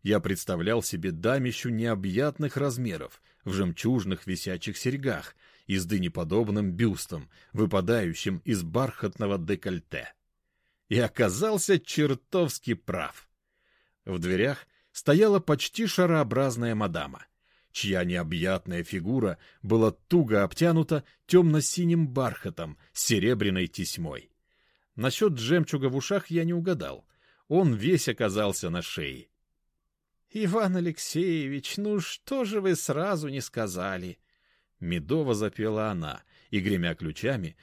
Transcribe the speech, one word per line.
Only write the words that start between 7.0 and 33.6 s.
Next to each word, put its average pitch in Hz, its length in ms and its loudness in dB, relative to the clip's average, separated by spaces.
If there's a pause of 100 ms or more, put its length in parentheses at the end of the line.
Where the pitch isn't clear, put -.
выпадающим 95 840 0
из 98 240 -2
бархатного 101 760 -2
декольте. 85 760 -6 (760)
И 110 100 2
оказался 147 800 2
чертовски 147 920 0
прав. - 560 -6 (760)
В 95 160 -4
дверях 92 480 0 (240)
стояла 202 480 4
почти 156 460 0
шарообразная 131 920 2
мадама, 80 500 -4 (460)
чья 95 320 0
необъятная 87 800 -2
фигура 98 540 -2 (240)
была 110 300 4
туго 110 520 2
обтянута 160 600 2 (240)
темно-синим 170 800 4
бархатом 110 720 -4 (140)
с - 140 -4
серебряной 101 640 2
тесьмой. 80 640 -8 (640)
Насчет 135 420 2
жемчуга 135 500 2
в 127 80 0
ушах 190 360 -2
я 165 120 2
не 170 100 0
угадал. 170 540 -4 (400)
Он 160 260 4
весь 135 360 2
оказался 101 600 0
на 85 120 -2
шее. 67 480 -8 (1040)
«Иван 202 460 2
Алексеевич, 160 1000 -2
ну 208 220 0
что 262 460 -4
же 208 140 -2
вы 190 160 2
сразу 156 540 -2
не 135 120 -4
сказали?» 92 760 -6 (600)